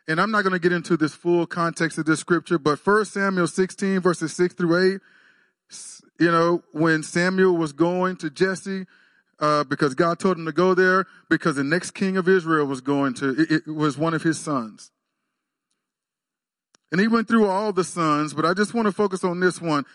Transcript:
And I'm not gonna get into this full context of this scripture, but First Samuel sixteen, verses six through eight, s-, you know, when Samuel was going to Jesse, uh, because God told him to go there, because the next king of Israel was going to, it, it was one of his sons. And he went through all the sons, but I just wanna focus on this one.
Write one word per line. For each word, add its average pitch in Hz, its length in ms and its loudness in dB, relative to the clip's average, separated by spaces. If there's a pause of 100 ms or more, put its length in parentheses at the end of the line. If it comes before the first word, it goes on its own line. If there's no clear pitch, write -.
And 160 120 0
I'm 208 120 0
not 208 100 2
gonna 185 160 0
get 175 140 2
into 175 240 0
this 151 180 0
full 170 320 0
context 165 520 -4
of 156 80 -4
this 156 120 2
scripture, 170 400 -2
but 139 220 0
First 208 320 0
Samuel 190 340 0
sixteen, 190 540 -2
verses 165 320 0
six 180 200 0
through 180 420 2
eight, 190 60 -10 (720)
s-, - 320 -20 (160)
you 170 140 4
know, 170 400 2
when 160 320 0
Samuel 185 520 2
was 160 160 -2
going 180 440 0
to 160 140 -8
Jesse, 190 560 -4 (520)
uh, 151 240 2
because 139 320 -2
God 170 240 0
told 185 200 0
him 165 80 -8
to 156 60 -4
go 185 220 4
there, 185 320 4 (220)
because 160 260 0
the 139 80 -2
next 160 300 -2
king 190 240 -2
of 180 120 0
Israel 165 380 2
was 135 140 -6
going 139 340 0
to, 135 160 -4 (120)
it, 156 260 0
it 151 40 -8
was 151 240 -2
one 165 160 -2
of 160 120 -4
his 160 160 -2
sons. 123 500 -8 (2000)
And 165 100 0
he 208 60 2
went 226 220 0
through 226 180 4
all 202 260 -2
the 180 120 0
sons, 151 500 -2
but 151 100 -2
I 170 100 2
just 202 200 -2
wanna 226 160 0
focus 190 320 -2
on 180 160 -2
this 180 220 0
one. 151 240 0 (100)